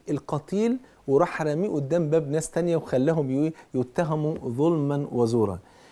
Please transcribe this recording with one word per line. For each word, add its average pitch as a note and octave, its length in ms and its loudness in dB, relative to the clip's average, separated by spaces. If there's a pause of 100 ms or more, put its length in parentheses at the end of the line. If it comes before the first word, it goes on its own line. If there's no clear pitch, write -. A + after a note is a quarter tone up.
القتيل F#3+ 680 -2 (300)
وراح C#3+ 340 2
راميه D#3 280 -2
قدام D3 400 0
باب D3+ 220 0
ناس D#3 200 -2
تانية، E3+ 260 0
وخلاهم C#3+ 680 0
ي-، D#3+ 80 -2 (200)
يتهموا D#3 640 -2 (120)
ظلمًا C#3+ 640 0
وزوراً. A2 480 2 (320)